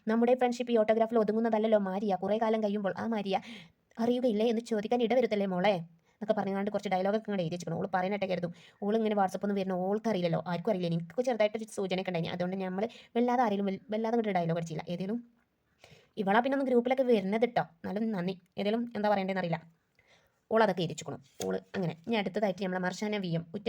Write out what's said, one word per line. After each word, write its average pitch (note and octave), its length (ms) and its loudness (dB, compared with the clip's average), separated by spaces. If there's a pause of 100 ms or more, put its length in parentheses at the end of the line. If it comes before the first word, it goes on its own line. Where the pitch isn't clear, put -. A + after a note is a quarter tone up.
നമ്മുടെ A#3 260 4
ഫ്രണ്ട്ഷിപ്പ് B3 380 0
ഈ A#3 60 4
ഓട്ടോഗ്രാഫിൽ A3+ 400 2
ഒതുങ്ങുന്നതല്ലല്ലോ A3 640 2
മാരിയ. G3 360 0
കുറേ F#3+ 220 0
കാലം A3 240 2
കഴിയുമ്പോൾ G3+ 340 -2
ആ G3+ 100 -4
മാരിയ G3+ 300 -2 (600)
അറിയുകയില്ലേ A#3 520 0
എന്ന് A#3 160 0
ചോദിക്കാൻ A3+ 380 -2
ഇടവരുത്തല്ലേ G#3+ 440 2
മോളെ?" F#3 280 2 (360)
എന്നൊക്കെ - 240 -2
പറഞ്ഞുകൊണ്ട് G3 360 -2
കുറച്ച് G3+ 200 -4
ഡയലോഗൊക്കെ G3 380 0
ഇങ്ങോട്ട് G3 160 -2
എഴുതി D#3+ 100 -2
വെച്ചിരിക്കണം. E3+ 240 -2
ഓള് F#3+ 140 -4
പറയാനായിട്ടൊക്കെ F#3+ 420 -2
ആയിരുന്നു. F3 160 -4 (300)
ഓള് G#3 160 0
ഇങ്ങനെ G#3+ 200 2
WhatsApp F#3+ 280 0
ഒന്നും G3+ 140 0
വരുന്ന F#3+ 200 -2
ഓൾക്കറിയില്ലല്ലോ, F#3 680 0
ആർക്കും F3 260 -2
അറിയില്ല. F3+ 160 0
എനിക്ക് E3+ 360 -2
ചെറുതായിട്ടൊരു A3 460 0
സൂചനയൊക്കെ F#3 420 -4
ഉണ്ടായിന്. E3 200 -2
അതുകൊണ്ട് F3+ 240 -4
നമ്മൾ F#3 280 -4 (280)
വല്ലാതെ B3 300 2
ആരെങ്കിലും G3+ 260 0
വൽ-, F#3+ 220 -4
വല്ലാതെ A3 240 -2
അങ്ങോട്ട് G#3+ 220 0
ഡയലോഗ് E3+ 240 0
അടിച്ചില്ല. E3 280 -2
ഏതേലും F#3 300 -4 (1000)
ഇവളാ G3 240 4
പിന്നെ C4+ 160 0
ഒന്ന് C4+ 120 0
ഗ്രൂപ്പിലൊക്കെ B3+ 360 4
വരുന്നത് A3 420 4
ട്ടോ. A#3 160 0 (100)
എന്നാലും G3+ 380 -4
നന്ദി. F#3 240 -2 (220)
ഏതേലും G#3 260 0 (120)
എന്താ G#3 140 0
പറയണ്ടേന്ന് F#3+ 340 2
അറിയില്ല. E3 160 0 (920)
ഓൾ A3 120 4
അതൊക്കെ F#3 200 2
എഴുതി E3 100 -2
വെച്ചിരിക്കണം. - 280 -10 (200)
ഓള് F#3+ 180 -2 (140)
അങ്ങനെ. E3+ 280 -2
ഇനി A3+ 160 -2
അടുത്തതായിട്ട് G3 460 -2
നമ്മളെ F#3 180 -2
മർഷാന G#3 380 -2
വി F#3 160 -4
എം, E3 100 -2 (100)
ഉറ്റ G#3 140 -4